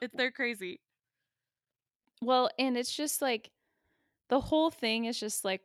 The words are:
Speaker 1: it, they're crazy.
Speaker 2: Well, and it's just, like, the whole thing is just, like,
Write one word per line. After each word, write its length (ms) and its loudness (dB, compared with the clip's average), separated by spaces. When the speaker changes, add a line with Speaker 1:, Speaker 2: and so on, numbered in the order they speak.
Speaker 1:
it, 160 -6
they're 140 0
crazy. 480 -6
Speaker 2:
Well, 280 4
and 180 2
it's 180 -4
just, 260 -2
like, 300 -2
the 120 4
whole 300 4
thing 340 -2
is 140 -4
just, 260 -4
like, 200 -2